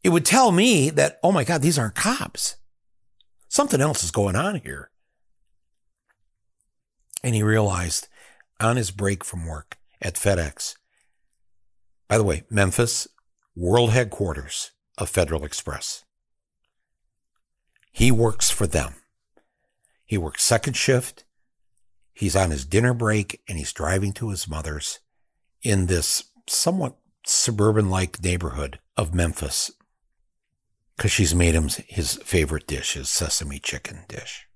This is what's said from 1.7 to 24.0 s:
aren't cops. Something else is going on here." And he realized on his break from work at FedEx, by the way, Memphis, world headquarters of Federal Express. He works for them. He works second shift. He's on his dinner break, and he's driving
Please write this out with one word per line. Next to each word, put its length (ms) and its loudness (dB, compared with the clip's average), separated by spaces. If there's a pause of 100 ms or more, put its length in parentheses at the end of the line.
aren't 180 -2
cops. 600 -2 (920)
Something 320 2
else 240 0
is 60 -6
going 260 0
on 240 -2
here." 280 -14 (2250)
And 120 0
he 80 2
realized 640 0 (540)
on 160 2
his 140 -2
break 340 -4
from 200 -8
work 340 -12 (220)
at 140 -6
FedEx, 600 -2 (1300)
by 100 0
the 60 2
way, 260 0
Memphis, 560 0 (480)
world 380 4
headquarters 800 -2 (260)
of 120 -4
Federal 340 0
Express. 600 -10 (1900)
He 200 4
works 380 4
for 160 0
them. 300 -2 (1120)
He 120 -2
works 240 -4
second 360 2
shift. 460 0 (960)
He's 180 -2
on 160 2
his 120 -4
dinner 300 2
break, 520 -2
and 120 -8
he's 160 -6
driving 400 -2